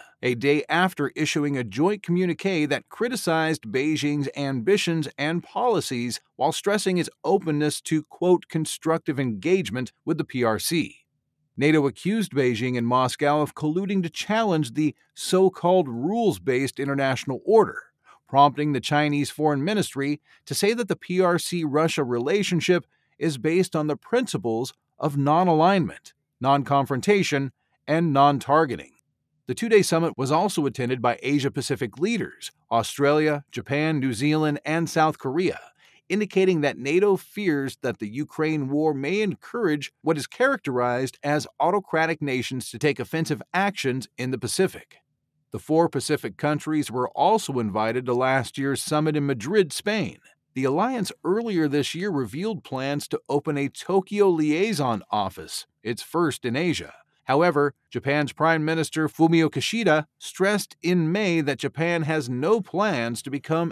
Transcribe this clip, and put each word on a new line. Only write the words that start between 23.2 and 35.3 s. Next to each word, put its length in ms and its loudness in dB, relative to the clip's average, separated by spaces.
based 380 0
on 120 0
the 100 -2
principles 760 -2
of 180 -2
non-alignment, 960 2
non-confrontation, 1120 2
and 240 2
non-targeting. 800 2
The 80 -4
two-day 260 4
summit 360 0
was 120 -2
also 360 0
attended 360 -2
by 220 0
Asia-Pacific 760 -2
leaders, 520 -4
Australia, 800 0
Japan, 520 -2
New 100 0
Zealand, 540 0
and 240 -2
South 280 2
Korea, 440 -4